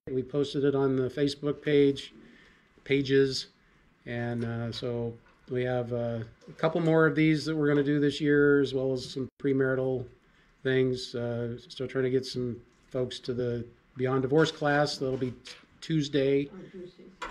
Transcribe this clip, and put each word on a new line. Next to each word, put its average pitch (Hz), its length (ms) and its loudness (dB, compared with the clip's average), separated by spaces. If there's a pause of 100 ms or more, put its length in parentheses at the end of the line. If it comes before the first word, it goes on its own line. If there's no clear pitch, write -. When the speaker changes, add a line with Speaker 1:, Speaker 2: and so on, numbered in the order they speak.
(120)
Speaker 1:
We 131 120 -2
posted 143 400 -2
it 139 100 4
on 135 220 2
the 127 140 0
Facebook 143 520 -2
page, 143 500 4 (720)
pages. 135 640 2 (580)
And, 120 400 -4
uh, 117 260 -4
so 117 420 -6 (380)
we 127 120 -2
have, 123 300 -2
uh, 117 260 -2 (280)
a - 100 -18
couple 160 240 -2
more 160 240 4
of 147 100 2
these 156 300 2
that 160 100 -4
we're 147 120 0
gonna 147 160 4
do 147 160 0
this 143 200 0
year, 143 420 4
as 127 120 -2
well 135 200 -2
as 127 140 -6
some 131 200 -6 (140)
premarital 131 640 0 (580)
things. 131 500 0
Uh, 120 460 -4
still - 280 -10
trying 131 180 -2
to 123 40 0
get 127 160 0
some 123 340 -6 (300)
folks 127 300 -4
to - 140 -6
the 120 300 -2 (340)
Beyond 131 260 0
Divorce 151 280 4
class. 147 460 0
That'll 131 200 -4
be 123 140 -4
t-, - 200 -16 (300)
Tuesday 143 720 0
Speaker 2:
On - 200 -18
Tuesdays. - 400 -18 (200)